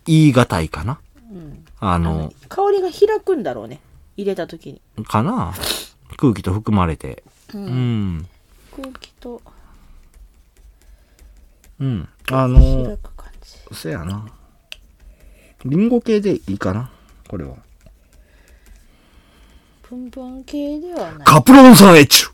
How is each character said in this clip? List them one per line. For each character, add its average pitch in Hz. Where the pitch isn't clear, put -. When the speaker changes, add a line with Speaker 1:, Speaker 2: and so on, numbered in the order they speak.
Speaker 1:
言 160
い 139
難 117
い 78
か 78
な。 123
Speaker 2:
う -
ん。 160
Speaker 1:
あ 90
の、 82
Speaker 2:
あ 80
の、 80
香 403
り 392
が 370
開 415
く 381
ん 254
だ 139
ろ 107
う 113
ね。 127
入 202
れ 196
た 175
時 -
に。 110
Speaker 1:
か 110
な。 135
空 131
気 95
と 92
含 104
ま 92
れ 80
て。 -
Speaker 2:
う 208
ん。 202
Speaker 1:
う 190
ん。 107
Speaker 2:
空 269
気 -
と 240
Speaker 1:
う 139
ん。 113
あ 131
の、 127
Speaker 2:
開 208
く -
感 -
じ。 -
Speaker 1:
せ -
や 82
な。 104
リ 135
ン 208
ゴ 240
系 214
で 196
い -
い 98
か 95
な、 117
こ -
れ 85
は。 65
Speaker 2:
プ -
ン 254
プ 262
ン 254
系 294
で 349
は 202
な 156
い。 -
Speaker 1:
カ 151
プ 262
ロ 262
ン 240
酸 196
エ 143
チ -
ル。 -